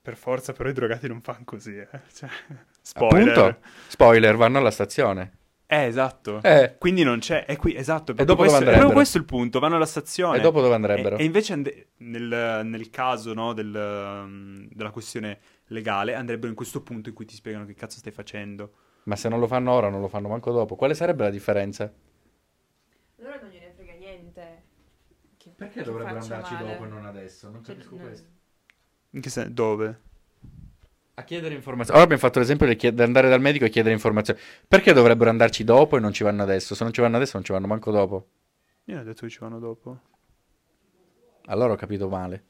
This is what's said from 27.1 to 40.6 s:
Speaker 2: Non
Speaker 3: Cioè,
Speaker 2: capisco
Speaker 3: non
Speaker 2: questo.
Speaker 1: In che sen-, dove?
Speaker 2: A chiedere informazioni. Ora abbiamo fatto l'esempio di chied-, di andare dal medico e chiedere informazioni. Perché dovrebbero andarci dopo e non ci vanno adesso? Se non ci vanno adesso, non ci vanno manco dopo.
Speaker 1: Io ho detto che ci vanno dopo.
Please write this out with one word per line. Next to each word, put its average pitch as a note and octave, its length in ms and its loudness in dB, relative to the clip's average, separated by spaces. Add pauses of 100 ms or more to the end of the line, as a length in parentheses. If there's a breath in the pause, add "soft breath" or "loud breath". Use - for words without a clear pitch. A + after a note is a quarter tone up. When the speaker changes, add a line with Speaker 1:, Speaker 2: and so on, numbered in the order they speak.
Speaker 2:
Non A2+ 140 -20
Speaker 3:
Cioè, B2 120 -20
Speaker 2:
capisco - 200 -20
Speaker 3:
non C3 100 -20
Speaker 2:
questo. E2+ 220 -20 (840)
Speaker 1:
In C3+ 100 -14
che C3+ 80 -12
sen-, A#2+ 240 -10
dove? A2 480 -4 (1120)
Speaker 2:
A C3 80 -20
chiedere D#3+ 300 -12
informazioni. B2 460 -6
Ora F3 60 10
abbiamo C#3+ 200 0
fatto B2+ 140 2
l'esempio C#3+ 260 0
di A#2 100 2
chied-, A#2 200 0
di A#2+ 80 0
andare B2+ 260 4
dal B2+ 120 6
medico C#3 240 0
e A2 40 2
chiedere A2+ 240 0
informazioni. G#2+ 460 -2 (280 loud breath)
Perché F#3+ 260 6
dovrebbero A#2 360 8
andarci A2+ 340 2
dopo C3+ 340 6
e - 20 2
non G#2+ 120 -2
ci G#2 120 -6
vanno G2+ 180 0
adesso? F#2+ 340 -2
Se - 80 -6
non A2+ 100 -4
ci B2 80 -2
vanno A#2 160 2
adesso, C3+ 180 -2
non F#2+ 80 -6
ci - 80 -8
vanno F#2+ 160 -4
manco A2 240 -6
dopo. G2+ 360 -2 (580)
Speaker 1:
Io F#3+ 140 -14
ho A#2+ 40 -16
detto A2 220 -16
che A#2 60 -12
ci - 80 -20
vanno A2+ 200 -16
dopo. A#2 400 -16 (1500)